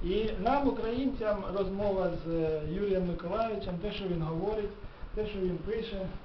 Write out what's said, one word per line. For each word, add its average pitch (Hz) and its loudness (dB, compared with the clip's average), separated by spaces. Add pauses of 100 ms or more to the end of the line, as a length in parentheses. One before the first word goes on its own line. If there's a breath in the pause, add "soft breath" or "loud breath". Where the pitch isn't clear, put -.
І 214 2 (100)
нам, 269 4
українцям, 220 2 (220)
розмова 190 2 (160)
з, 165 -2
е, 160 2 (100)
Юрієм 185 2
Миколайовичем, 190 0
те, 202 -2
що 202 -4
він 165 0
говорить, 202 0 (440 loud breath)
те, 208 0
що 196 -4
він 180 0 (100)
пише 196 -2 (180)